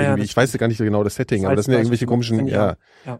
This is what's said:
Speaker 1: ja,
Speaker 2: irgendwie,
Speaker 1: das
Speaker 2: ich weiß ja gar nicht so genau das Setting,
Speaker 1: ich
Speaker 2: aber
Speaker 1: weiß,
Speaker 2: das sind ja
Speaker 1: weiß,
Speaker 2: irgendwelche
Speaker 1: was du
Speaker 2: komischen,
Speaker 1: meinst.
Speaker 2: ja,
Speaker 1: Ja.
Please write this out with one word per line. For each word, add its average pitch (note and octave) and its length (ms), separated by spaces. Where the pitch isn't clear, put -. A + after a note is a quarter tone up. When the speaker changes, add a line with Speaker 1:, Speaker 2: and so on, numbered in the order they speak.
Speaker 1:
ja, - 100
Speaker 2:
irgendwie, G#2 120
Speaker 1:
das G2+ 80
Speaker 2:
ich - 60
weiß A#2+ 160
ja B2+ 60
gar A#2 100
nicht A2+ 100
so A#2 60
genau G#2 200
das G2+ 120
Setting, A2+ 240
Speaker 1:
ich F#2+ 60
Speaker 2:
aber F#2 60
Speaker 1:
weiß, F#2+ 60
Speaker 2:
das G#2 80
sind C3 60
ja B2 80
Speaker 1:
weiß, A2 60
Speaker 2:
irgendwelche A#2+ 180
Speaker 1:
was - 40
du A#2+ 40
Speaker 2:
komischen, A#2 240
Speaker 1:
meinst. C3+ 160
Speaker 2:
ja, G2+ 240
Speaker 1:
Ja. A#2+ 160